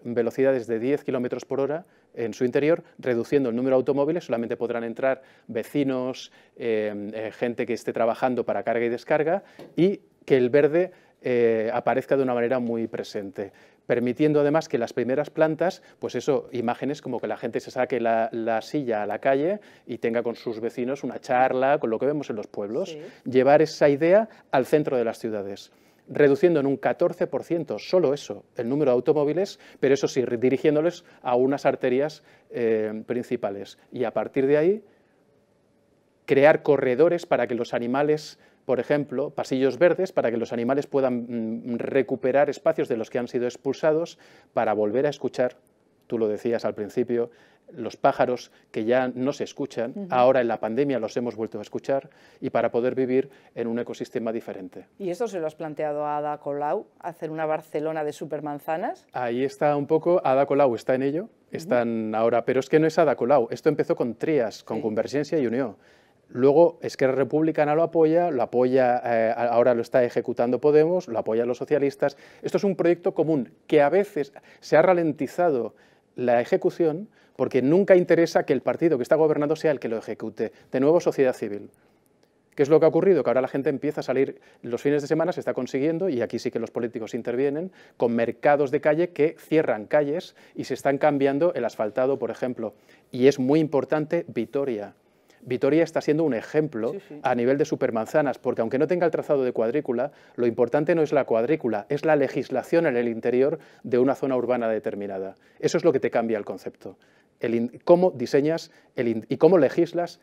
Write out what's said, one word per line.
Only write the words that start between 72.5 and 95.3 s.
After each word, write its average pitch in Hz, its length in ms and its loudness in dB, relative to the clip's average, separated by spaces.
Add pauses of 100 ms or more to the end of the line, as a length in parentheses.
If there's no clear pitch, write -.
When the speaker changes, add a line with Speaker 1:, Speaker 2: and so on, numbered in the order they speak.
Speaker 1:
es 165 60 0
un 196 120 0
proyecto 175 380 0
común 151 380 0 (160)
que 151 160 4
a 143 60 4
veces 175 440 -2 (260)
se - 180 -2
ha 156 40 8
ralentizado 160 960 0 (400)
la 120 260 2
ejecución 175 680 0 (260)
porque - 260 0
nunca 180 340 6
interesa 170 500 4
que - 80 -2
el 127 80 0
partido 147 360 0
que 117 60 -2
está 156 120 2
gobernando 151 400 2
sea 156 160 0
el 131 80 -2
que - 80 -8
lo 113 100 -4
ejecute. 110 540 -6 (220)
De 131 80 0
nuevo, 156 180 4
sociedad 139 340 2
civil. 101 360 -8 (840)
¿Qué 147 100 2
es 135 60 2
lo 156 120 6
que 165 40 4
ha 156 40 8
ocurrido? 165 340 4
Que 120 60 0
ahora 120 120 4
la 131 60 -2
gente 139 220 -2
empieza 143 320 -4
a - 20 -6
salir 131 380 0 (200)
los 120 200 -6
fines 143 200 2
de 143 60 -10
semana, 160 240 0
se 151 80 -6
está 123 140 -4
consiguiendo, 156 560 -2
y 123 120 -2
aquí 113 160 -4
sí 117 140 -4
que 120 80 -6
los 113 100 -6
políticos 113 440 -8
intervienen, 139 580 -4 (240)
con 117 180 0
mercados 127 580 2
de 143 100 0
calle 160 300 0
que 160 280 0
cierran 131 460 0
calles 151 500 -2 (180)
y 127 120 -8
se - 80 -6
están 139 240 0
cambiando 143 560 2
el 127 100 -4
asfaltado, 123 560 -2
por 113 100 -4
ejemplo. 113 440 -6 (360)
Y 127 180 4
es 135 120 4
muy 139 220 2
importante 156 640 -2
Vitoria. 113 680 -6 (460)